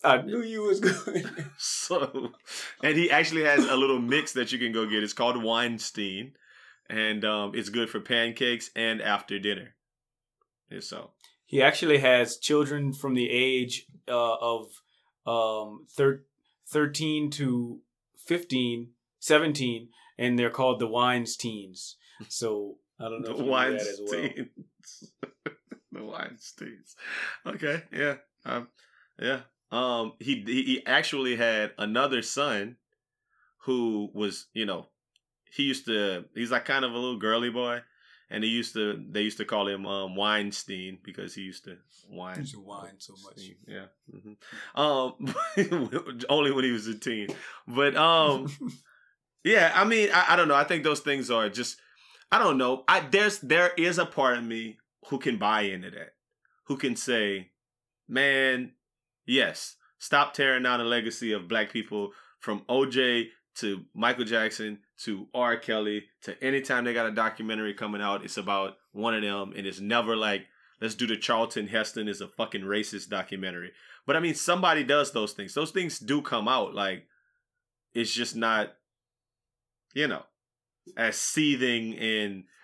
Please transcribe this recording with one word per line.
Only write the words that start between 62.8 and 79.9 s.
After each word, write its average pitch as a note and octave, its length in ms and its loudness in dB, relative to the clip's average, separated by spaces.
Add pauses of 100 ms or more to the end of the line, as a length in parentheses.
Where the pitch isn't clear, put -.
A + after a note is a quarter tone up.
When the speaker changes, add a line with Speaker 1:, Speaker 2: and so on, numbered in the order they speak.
Speaker 2:
J A#2+ 420 0 (300)
to G2 260 -4 (100)
Michael A#2+ 300 0
Jackson A2 560 -2 (240)
to G2+ 280 -8
R. A#2+ 260 2
Kelly G#2+ 480 -4 (160)
to - 200 -12
anytime C3+ 400 0
they A#2+ 100 -2
got A#2 140 0
a G#2+ 60 -4
documentary A2 600 -2
coming G#2 300 -6
out, G2+ 220 -2
it's - 120 -12
about G2 420 -2 (120)
one A2+ 240 -2
of G#2+ 80 0
them, G2+ 340 -4
and G2+ 80 -8
it's F#2 140 -8
never A2+ 380 0
like, G#2 300 -2 (340)
let's A2 160 -4
do B2 100 -2
the G#2+ 100 -2
Charlton A2+ 520 0
Heston G#2+ 400 -2
is G2 120 -6
a F#2+ 60 -8
fucking G#2+ 360 -6
racist G2+ 460 -4
documentary." F#2+ 600 -8 (360)
But C#3+ 100 2
I E3 40 2
mean, E3 140 0
somebody E3+ 480 2
does C#3+ 300 2
those G#2+ 220 -2
things. G2 200 -12
Those D#3+ 160 -2
things F3 300 -4
do C#3 200 0
come A2 280 -2
out. B2 260 0
Like, F#2+ 320 -4 (880)
it's A#2 180 -2
just A#2 220 -4
not, A2+ 400 0 (1200)